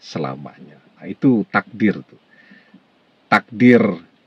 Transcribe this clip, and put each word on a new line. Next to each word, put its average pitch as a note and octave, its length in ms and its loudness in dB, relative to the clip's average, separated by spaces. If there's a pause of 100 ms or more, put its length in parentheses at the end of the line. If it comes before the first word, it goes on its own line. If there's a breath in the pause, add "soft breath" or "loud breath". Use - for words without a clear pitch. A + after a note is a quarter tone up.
selamanya. C#2 800 -14 (160)
Nah, - 160 -20
itu A#2+ 400 0
takdir G2+ 480 -4
tuh. - 200 -20 (1080 soft breath)
Takdir G#2+ 720 2 (260)